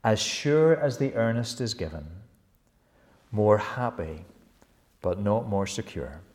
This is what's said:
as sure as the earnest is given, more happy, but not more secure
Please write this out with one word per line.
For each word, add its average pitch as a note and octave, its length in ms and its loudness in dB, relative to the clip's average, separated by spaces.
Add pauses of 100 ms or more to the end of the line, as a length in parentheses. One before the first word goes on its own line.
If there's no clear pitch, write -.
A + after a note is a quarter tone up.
as - 180 4
sure D#3 580 4
as C#3+ 200 -2
the C3+ 160 0
earnest A2+ 460 -2
is A#2+ 140 -4
given, D#2 320 -8 (1300)
more G#2+ 260 6
happy, F2+ 680 -6 (760)
but F2+ 180 -2
not G#2 260 0
more G2 220 -2
secure D2+ 540 -10 (140)